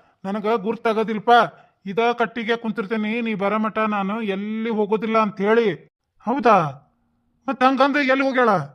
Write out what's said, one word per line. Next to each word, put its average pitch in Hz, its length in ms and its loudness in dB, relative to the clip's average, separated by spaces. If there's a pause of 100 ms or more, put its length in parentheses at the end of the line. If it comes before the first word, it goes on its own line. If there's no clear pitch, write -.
(240)
"ನನಗ 202 300 -6
ಗುರ್ತಾಗೋದಿಲ್ಪ, 220 760 -2 (560)
ಇದ 190 120 -6 (200)
ಕಟ್ಟಿಗೆ 233 380 -2
ಕುಂತಿರ್ತೇನಿ, 220 640 -4
ನೀ 226 140 -4
ಬರ 202 220 -2
ಮಟ 220 220 -2
ನಾನು 214 440 -2
ಎಲ್ಲಿ 214 480 -4
ಹೋಗೋದಿಲ್ಲ" 214 480 -2
ಅಂತ 214 220 0
ಹೇಳಿ. 214 340 2 (460)
ಹೌದಾ? 240 360 2 (920)
ಮತ್ 269 140 -2
ಹಂಗಂದ್ರೆ 269 440 2
ಎಲ್ಲಿ 269 180 2
ಹೋಗ್ಯಾಳ? 254 260 2 (240)